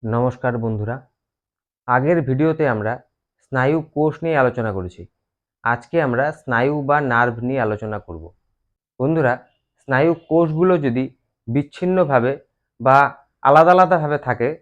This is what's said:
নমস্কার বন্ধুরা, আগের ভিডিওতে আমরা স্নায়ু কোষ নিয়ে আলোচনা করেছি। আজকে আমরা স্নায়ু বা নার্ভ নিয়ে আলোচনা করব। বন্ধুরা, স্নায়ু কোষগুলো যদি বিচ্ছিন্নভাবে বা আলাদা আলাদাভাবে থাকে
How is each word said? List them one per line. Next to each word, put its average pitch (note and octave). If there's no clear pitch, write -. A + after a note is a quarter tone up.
নমস্কার A#2+
বন্ধুরা, A2+
আগের C3+
ভিডিওতে D3+
আমরা A2
স্নায়ু C3+
কোষ D3+
নিয়ে D#3+
আলোচনা A#2+
করেছি। F#2
আজকে A#2+
আমরা B2+
স্নায়ু C3
বা C#3+
নার্ভ A#2+
নিয়ে B2+
আলোচনা G#2+
করব। E2
বন্ধুরা, C#3
স্নায়ু C#3
কোষগুলো E3
যদি C3
বিচ্ছিন্নভাবে C#3+
বা C3
আলাদা D#3
আলাদাভাবে E3
থাকে A#2+